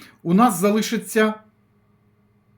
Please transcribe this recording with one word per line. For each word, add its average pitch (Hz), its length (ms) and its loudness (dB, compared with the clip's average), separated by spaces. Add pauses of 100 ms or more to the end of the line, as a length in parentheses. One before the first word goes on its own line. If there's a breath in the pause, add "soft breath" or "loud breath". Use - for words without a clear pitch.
(220 loud breath)
у 170 120 -2
нас 202 260 2
залишиться 214 760 -2 (1200)